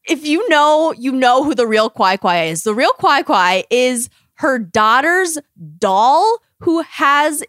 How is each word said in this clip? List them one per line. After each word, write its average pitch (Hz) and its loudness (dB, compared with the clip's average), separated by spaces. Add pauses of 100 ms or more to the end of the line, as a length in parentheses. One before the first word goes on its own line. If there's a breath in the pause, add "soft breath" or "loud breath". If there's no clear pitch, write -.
if 302 -4
you 330 -2
know, 302 2
you 254 -6
know 254 2
who 285 -2
the 233 0
real 214 0
Kwai 190 0
Kwai 175 -2
is. 160 -6
The 214 -2
real 285 0
Kwai 320 0
Kwai 185 0
is 247 0 (280)
her 262 -2
daughter's 269 0 (400)
doll 269 2 (200)
who 330 -2
has 294 -2